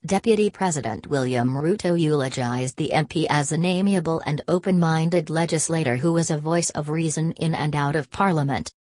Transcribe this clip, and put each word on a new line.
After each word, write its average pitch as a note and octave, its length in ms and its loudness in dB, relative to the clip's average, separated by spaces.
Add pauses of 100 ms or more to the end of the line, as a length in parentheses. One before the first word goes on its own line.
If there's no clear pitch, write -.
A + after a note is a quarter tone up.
Deputy G#3 460 2
President C#3 580 -4
William B2+ 460 0
Ruto E3+ 440 0
eulogized C3 760 0
the D#3 160 -2
M D#3 140 2
P D#3 220 -2
as D3 220 2
an D#3 140 0
amiable F3+ 600 2
and E3 220 -2
open-minded E3+ 840 2
legislator D#3+ 680 0
who D#3+ 160 0
was E3 180 2
a D#3 80 0
voice D#3+ 320 0
of D3+ 200 -6
reason D#3+ 420 -2
in E3 220 -2
and D3 200 -2
out D3 220 0
of D3+ 140 -4
parliament. C#3+ 600 0 (180)